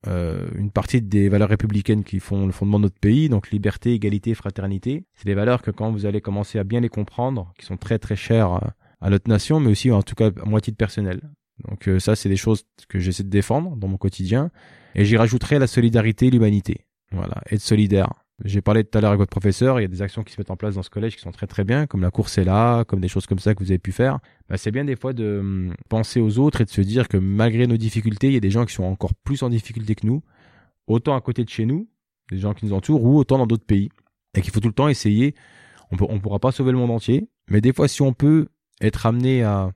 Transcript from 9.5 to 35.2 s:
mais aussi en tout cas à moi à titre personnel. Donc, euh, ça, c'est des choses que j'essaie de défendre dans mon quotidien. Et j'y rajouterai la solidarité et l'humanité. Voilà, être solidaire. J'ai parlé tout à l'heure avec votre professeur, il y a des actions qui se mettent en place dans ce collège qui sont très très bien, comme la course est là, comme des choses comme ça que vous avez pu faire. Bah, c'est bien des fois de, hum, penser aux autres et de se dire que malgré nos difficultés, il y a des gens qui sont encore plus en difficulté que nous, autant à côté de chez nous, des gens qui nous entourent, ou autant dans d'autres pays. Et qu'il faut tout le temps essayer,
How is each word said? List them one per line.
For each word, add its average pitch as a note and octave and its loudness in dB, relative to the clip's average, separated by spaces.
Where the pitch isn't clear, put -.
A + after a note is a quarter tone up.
mais B2+ 4
aussi A#2 2
en G2+ 4
tout - -6
cas A2 2
à - -14
moi G#2+ 2
à - 2
titre G#2+ -8
personnel. G2+ -4
Donc, - -8
euh, F#2+ 2
ça, G#2+ 2
c'est - -4
des G2 2
choses A2 0
que - -6
j'essaie F#2 -2
de G2 -8
défendre B2+ 0
dans G2 -6
mon G2 -4
quotidien. G2+ -2
Et G2+ 4
j'y A2 4
rajouterai A#2 2
la C3+ 4
solidarité A#2 2
et B2+ 6
l'humanité. G#2+ 2
Voilà, F#2 -6
être G#2 -2
solidaire. G2+ 2
J'ai G2+ -2
parlé G#2+ 2
tout - -4
à G#2 4
l'heure G#2 4
avec G2+ 4
votre G2 2
professeur, A#2 2
il - 0
y - 0
a F#2+ -4
des F2+ -8
actions G2+ -6
qui - -20
se - -12
mettent G2 -8
en F#2+ -8
place G2+ -6
dans F#2 -6
ce - -10
collège A2 -6
qui - -20
sont F2 -14
très - -10
très - -6
bien, B2+ 0
comme G2+ -2
la F2+ 2
course - -2
est F#2+ 2
là, A2+ 2
comme - -2
des F#2 -2
choses F#2+ -4
comme G2 -2
ça G#2 0
que G2 -6
vous F#2 -2
avez F#2 2
pu F#2+ -6
faire. C3+ 0
Bah, - -6
c'est - -4
bien C3+ -4
des C3 -2
fois C3 -6
de, G#2+ -4
hum, F#2+ -4
penser A2+ 0
aux G#2+ 2
autres C#3+ 2
et - 4
de - -8
se - -2
dire G#2+ 2
que G2+ 0
malgré G#2+ 2
nos A#2+ 2
difficultés, A2+ 0
il C#3 4
y C3 2
a - 2
des G2 0
gens A2+ 2
qui G#2+ -8
sont G2 -4
encore F#2 -2
plus - -6
en B2+ -2
difficulté A2 -4
que - -6
nous, C3+ 0
autant A#2 0
à B2+ -2
côté A#2+ -4
de - -12
chez A2 -4
nous, E3+ -4
des F#2 -6
gens G#2 -4
qui - -10
nous G#2 -2
entourent, A#2 0
ou C3+ 6
autant C3+ 2
dans B2+ 2
d'autres A2+ -2
pays. G2+ 0
Et G2+ 2
qu'il - -6
faut A2+ 0
tout A#2 0
le G#2+ -4
temps C#3 2
essayer, A#2+ 2